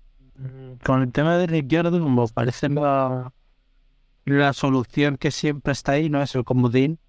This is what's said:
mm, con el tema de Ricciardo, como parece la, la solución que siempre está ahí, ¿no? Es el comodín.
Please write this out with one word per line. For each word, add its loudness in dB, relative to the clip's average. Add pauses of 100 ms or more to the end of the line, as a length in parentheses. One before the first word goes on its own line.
(340)
mm, -16
con 2
el -2
tema 2
de 0
Ricciardo, 0
como 2
parece -4
la, 0 (920)
la 4
solución 0
que -2
siempre -4
está -2
ahí, 0
¿no? 0
Es -4
el 0
comodín. 2 (100)